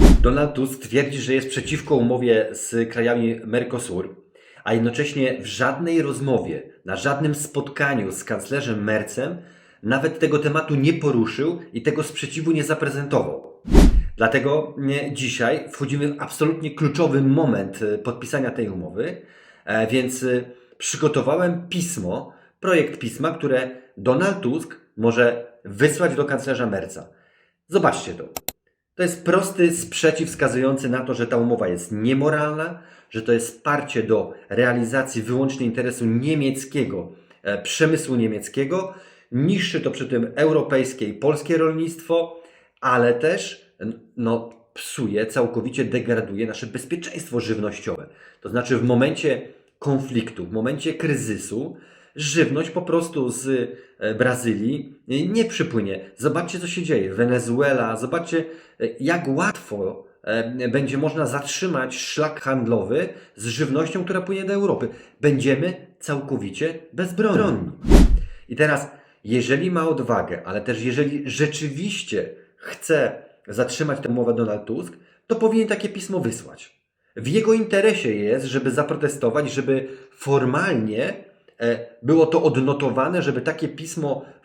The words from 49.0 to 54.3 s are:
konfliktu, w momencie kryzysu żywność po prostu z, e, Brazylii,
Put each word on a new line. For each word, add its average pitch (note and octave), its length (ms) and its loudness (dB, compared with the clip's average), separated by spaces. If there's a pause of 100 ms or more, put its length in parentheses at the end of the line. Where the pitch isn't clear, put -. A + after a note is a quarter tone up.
konfliktu, B2+ 680 -2
w F2 60 -12
momencie C#3 420 -2
kryzysu A#2+ 840 -4 (380)
żywność D3 540 0
po F3+ 120 -4
prostu D#3+ 480 0
z, B2 420 -2 (280)
e, G#2+ 160 -2
Brazylii, A#2+ 800 0 (160)